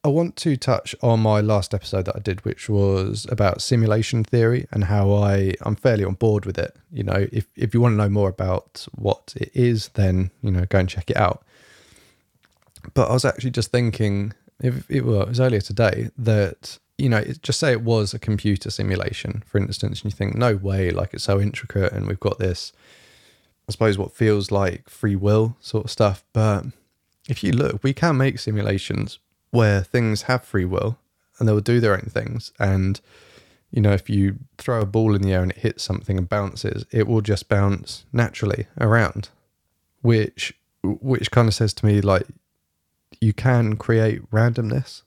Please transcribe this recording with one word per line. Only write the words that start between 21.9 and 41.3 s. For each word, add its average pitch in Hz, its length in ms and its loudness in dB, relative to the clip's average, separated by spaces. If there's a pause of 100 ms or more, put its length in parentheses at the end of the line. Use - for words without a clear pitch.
and 98 140 -4
we've 98 120 -4
got - 200 -2
this, 92 340 -4 (960)
I - 20 -8
suppose, 104 280 0
what 90 160 -6
feels 107 340 2
like 98 400 -2
free 104 260 -2
will 107 440 2
sort 107 260 -6
of 110 60 -8
stuff." 101 320 0 (100)
But 107 320 2 (640)
if 131 140 -6
you - 80 0
look, 123 320 0
we 135 100 0
can 165 240 0
make 131 220 0
simulations 101 800 -4 (320)
where 107 300 4
things 113 420 0
have 127 200 -2
free 92 220 -2
will 95 320 -2 (420)
and 113 80 2
they 107 60 4
will 104 80 2
do 117 180 2
their 110 140 2
own 107 160 -4
things. - 500 -6
And, 95 400 0 (720)
you 113 100 0
know, 101 120 6
if 98 160 -2
you 98 300 2 (180)
throw 117 240 -2
a 104 40 0
ball 107 300 2
in 98 60 0
the 98 120 2
air 92 80 2
and 92 100 0
it - 80 -10
hits - 240 -4
something 95 340 -4
and 90 100 -2
bounces, 104 640 -4
it 107 160 2
will 113 140 2
just 104 260 -2
bounce 101 640 0
naturally 113 560 -2 (120)
around, 107 500 0 (720)
which, 113 520 0 (300)
which 117 480 -2